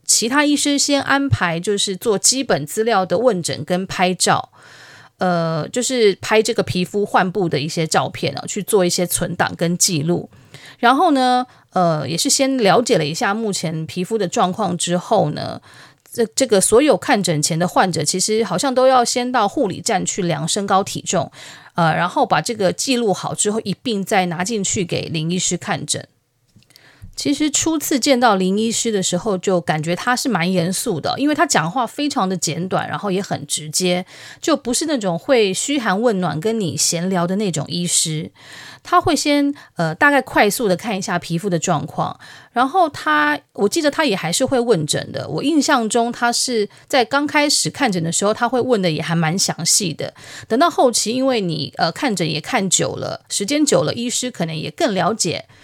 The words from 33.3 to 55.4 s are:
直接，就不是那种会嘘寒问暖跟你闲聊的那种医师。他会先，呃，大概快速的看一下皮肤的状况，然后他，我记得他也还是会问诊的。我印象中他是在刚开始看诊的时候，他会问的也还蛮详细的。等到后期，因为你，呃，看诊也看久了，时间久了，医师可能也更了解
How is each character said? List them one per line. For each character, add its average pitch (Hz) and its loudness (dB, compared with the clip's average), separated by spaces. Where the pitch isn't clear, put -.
直 151 -6
接， 180 0
就 320 0
不 240 -2
是 311 -2
那 311 -2
种 185 -2
会 220 2
嘘 277 -2
寒 208 0
问 226 2
暖 156 -2
跟 220 -2
你 165 -4
闲 170 -2
聊 175 0
的 185 -2
那 202 0
种 156 -4
医 175 -6
师。 160 -2
他 359 2
会 339 2
先， 285 2
呃， 160 -2
大 285 4
概 269 4
快 233 2
速 220 0
的 185 4
看 185 -4
一 190 -4
下 180 -2
皮 165 -6
肤 185 -4
的 170 0
状 165 -2
况， - -6
然 247 2
后 330 4
他， 294 0
我 208 0
记 330 -2
得 240 4
他 311 0
也 196 0
还 170 -4
是 262 0
会 254 2
问 220 2
诊 - -2
的。 131 -6
我 151 -4
印 294 2
象 254 2
中 233 0
他 240 -2
是 220 -2
在 262 2
刚 285 0
开 294 2
始 - 0
看 240 0
诊 175 -2
的 165 -2
时 190 -2
候， 208 2
他 233 -2
会 254 -2
问 233 2
的 180 2
也 156 -2
还 160 -2
蛮 165 0
详 165 -2
细 170 0
的。 - -10
等 226 0
到 330 4
后 277 4
期， 214 -2
因 254 0
为 240 0
你， 165 -4
呃， 170 0
看 226 -2
诊 165 0
也 147 -4
看 196 -2
久 - 2
了， - -8
时 - -4
间 294 0
久 - 4
了， 151 -2
医 240 -6
师 247 -4
可 180 -6
能 160 -6
也 156 -6
更 277 -2
了 180 0
解 170 -4